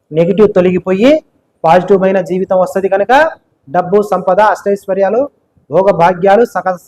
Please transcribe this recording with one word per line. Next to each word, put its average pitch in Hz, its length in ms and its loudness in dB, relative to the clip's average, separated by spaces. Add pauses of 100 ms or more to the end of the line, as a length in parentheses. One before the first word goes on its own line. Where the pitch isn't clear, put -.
(120)
నెగిటివ్ 175 420 0
తొలగిపోయి 190 720 0 (420)
పాజిటివ్ 180 380 2
అయిన 190 180 0
జీవితం 185 380 -2
వస్తది. 185 300 -2
కనుక 233 420 0 (380)
డబ్బు, 175 320 0
సంపద, 190 400 0
అష్టైశ్వర్యాలు, 202 880 -2 (420)
భోగ 190 200 2
భాగ్యాలు, 185 540 2
సకల 185 320 -6 (100)